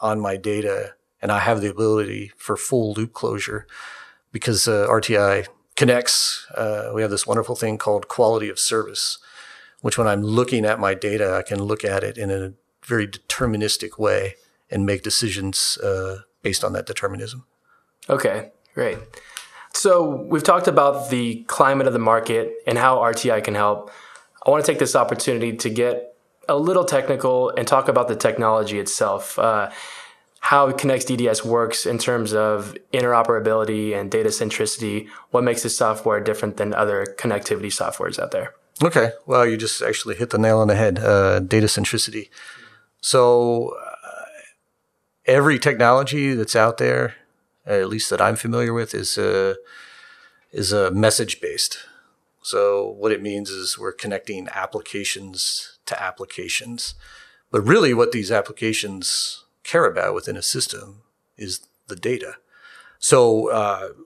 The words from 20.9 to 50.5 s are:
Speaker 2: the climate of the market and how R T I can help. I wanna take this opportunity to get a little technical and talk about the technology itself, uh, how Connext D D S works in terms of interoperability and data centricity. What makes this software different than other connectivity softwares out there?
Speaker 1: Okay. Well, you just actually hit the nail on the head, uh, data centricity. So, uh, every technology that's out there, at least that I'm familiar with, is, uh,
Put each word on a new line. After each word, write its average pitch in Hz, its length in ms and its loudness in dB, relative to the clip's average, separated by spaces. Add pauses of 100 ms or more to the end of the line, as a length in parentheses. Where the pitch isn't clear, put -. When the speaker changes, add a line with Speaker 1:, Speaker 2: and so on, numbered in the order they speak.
Speaker 2:
the 117 360 -2
climate 135 400 2
of 127 60 4
the 120 60 0
market 113 560 2 (120)
and 117 120 2
how 127 220 4
R 117 120 4
T 120 180 -2
I 107 120 2
can 107 120 -4
help. 104 360 0 (540)
I 135 60 6
wanna 147 140 4
take 160 140 2
this 139 180 2
opportunity 117 600 0
to 117 140 -4
get 120 460 -2 (320)
a 147 80 2
little 175 280 2
technical 131 680 0
and 120 160 -2
talk 135 220 4
about 123 200 2
the 110 80 -2
technology 110 640 0
itself, 98 600 -2
uh, 107 320 0 (680)
how 143 320 4
Connext 135 340 0
D 127 100 -2
D 120 120 0
S 110 160 0
works 117 420 -2
in 120 120 -2
terms 113 360 -2
of 107 420 0 (160)
interoperability 110 1040 2
and 98 160 -4
data 110 200 2
centricity. 104 800 -4 (220)
What 123 140 4
makes 120 180 0
this 113 140 -4
software 110 420 2
different 107 380 -2
than 104 180 -2
other 101 320 0 (100)
connectivity 104 500 -2
softwares - 520 -4
out - 140 -6
there? - 220 -6 (280)
Speaker 1:
Okay. 135 300 4 (140)
Well, 123 200 4
you 113 100 0
just 110 240 -4
actually 110 360 -4
hit 117 140 -4
the - 80 0
nail 110 200 4
on 107 80 4
the 104 80 4
head, 104 240 2
uh, 98 400 4
data 107 280 4
centricity. 107 640 -2 (720)
So, 120 800 4
uh, - 460 -16 (1000)
every 139 360 4
technology 135 720 2
that's 110 220 -2
out 117 220 4
there, 123 360 0 (500)
at 98 240 0
least 107 220 -4
that 104 100 0
I'm 101 140 4
familiar 117 380 -2
with, 117 200 -4
is, 104 240 -4
uh, 98 380 0 (960)